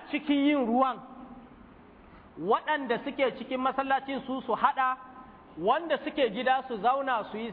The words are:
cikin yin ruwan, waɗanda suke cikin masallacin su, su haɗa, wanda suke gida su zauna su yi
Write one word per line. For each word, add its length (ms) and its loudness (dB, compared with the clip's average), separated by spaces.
cikin 360 2
yin 200 4
ruwan, 320 2
waɗanda 640 0
suke 340 0
cikin 220 -4
masallacin 680 0
su, 160 -4
su 100 -2
haɗa, 440 2
wanda 460 2
suke 280 2
gida 340 0
su 120 -6
zauna 520 0
su 80 -8
yi 140 -6